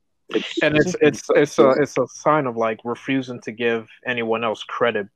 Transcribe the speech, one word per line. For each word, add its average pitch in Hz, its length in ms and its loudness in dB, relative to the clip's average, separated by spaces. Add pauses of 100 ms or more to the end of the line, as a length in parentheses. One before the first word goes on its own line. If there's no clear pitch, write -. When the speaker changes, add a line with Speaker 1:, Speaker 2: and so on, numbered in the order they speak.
(300)
Speaker 1:
It's - 340 -4
Speaker 2:
And 151 120 2
Speaker 3:
It's 151 120 4
Speaker 2:
it's, 180 60 -4
Speaker 3:
just - 100 0
Speaker 2:
it's, - 320 0
it's 147 240 2
a, 151 80 8
Speaker 3:
ridiculous. 131 300 2
Speaker 2:
it's - 20 -
a - 220 -4
sign 151 260 2
of, 117 100 -6
like, 113 260 -2
refusing 123 580 -4
to 131 100 -10
give 113 360 -2 (200)
anyone 117 360 -2
else 110 200 -4
credit, 107 520 -2